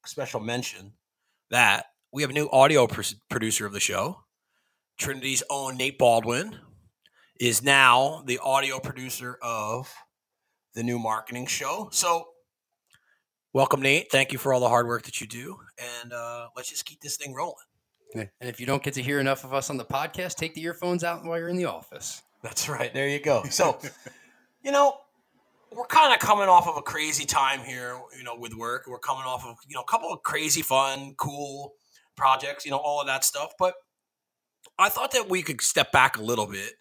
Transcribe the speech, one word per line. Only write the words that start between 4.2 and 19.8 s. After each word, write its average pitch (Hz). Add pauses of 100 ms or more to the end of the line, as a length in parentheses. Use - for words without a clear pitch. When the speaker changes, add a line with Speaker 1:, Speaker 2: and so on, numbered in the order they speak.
Speaker 1:
Trinity's 131
own 135
Nate 135
Baldwin 120 (840)
is 117
now 139
the 127
audio 135
producer 127
of 117 (800)
The 113
New 120
Marketing 113
Show. 160
So, 170 (1200)
welcome, 135
Nate. 139
Thank 135
you 135
for 135
all 127
the 123
hard 120
work 117
that -
you 113
do. 120 (460)
And, 120
uh, 117
let's 127
just -
keep -
this 143
thing 143
rolling. 151 (580)
Speaker 2:
Yeah. 110 (140)
And 123
if 113
you 123
don't 135
get 135
to 135
hear 143
enough 135
of 131
us 135
on 143
the 117